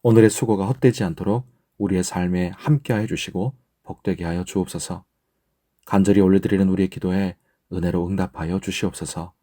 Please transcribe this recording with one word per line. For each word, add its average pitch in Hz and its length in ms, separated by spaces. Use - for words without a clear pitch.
오늘의 113 280
수고가 104 380
헛되지 120 380
않도록 98 420
우리의 92 260
삶에 90 460
함께하여 117 580
주시고, 90 480
복되게 87 420
하여 85 180
주옵소서. 90 640
간절히 98 340
올려드리는 95 480
우리의 92 220
기도에 92 480
은혜로 87 360
응답하여 92 520
주시옵소서. 87 840